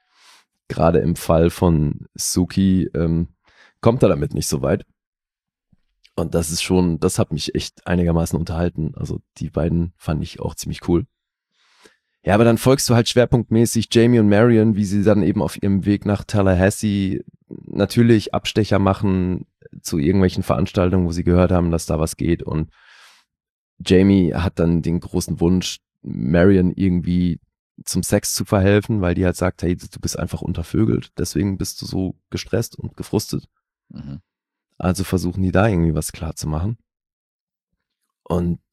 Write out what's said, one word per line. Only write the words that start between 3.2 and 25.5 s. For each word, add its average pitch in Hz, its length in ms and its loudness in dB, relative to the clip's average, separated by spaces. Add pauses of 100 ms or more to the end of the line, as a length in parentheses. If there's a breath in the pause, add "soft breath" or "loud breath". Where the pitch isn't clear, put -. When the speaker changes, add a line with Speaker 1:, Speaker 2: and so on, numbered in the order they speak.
Speaker 1:
kommt 120 240 2
er 107 60 6
damit 76 240 -2
nicht - 140 -4
so 71 140 -4
weit. 71 240 -2 (1300)
Und 85 180 -4
das 80 140 0
ist 82 140 -4
schon, 90 360 0
das 90 200 0
hat - 120 -2
mich - 240 -6
echt - 320 -8
einigermaßen 85 500 0
unterhalten. 85 580 -4
Also 78 260 -8 (160)
die 80 140 -10
beiden 85 440 -2
fand 78 280 -4
ich - 180 -12
auch 78 140 -8
ziemlich - 340 -10
cool. 87 160 0 (1160 soft breath)
Ja, 85 100 0
aber 110 100 4
dann 113 140 4
folgst - 320 2
du 117 60 4
halt 117 120 2
schwerpunktmäßig 117 840 2
Jamie 120 280 6
und 104 80 4
Marion, 110 480 4
wie 104 80 0
sie 101 200 -2
dann 104 200 4
eben 101 180 0
auf - 200 -6
ihrem 98 240 0
Weg 101 200 0
nach 104 200 -2
Tallahassee 95 960 0 (240)
natürlich 110 840 2
Abstecher 104 460 0
machen 92 640 0 (360)
zu - 180 -4
irgendwelchen 92 440 2
Veranstaltungen, 90 600 0
wo 85 60 -2
sie 82 120 -6
gehört 87 280 4
haben, 87 200 2
dass 82 140 -2
da 78 140 -2
was 80 180 -4
geht. 82 260 -2
Und 78 280 -6 (1040 soft breath)
Jamie 95 560 4
hat 85 260 -4
dann 85 220 2
den 82 180 -2
großen 90 400 -6
Wunsch, 87 400 0 (220)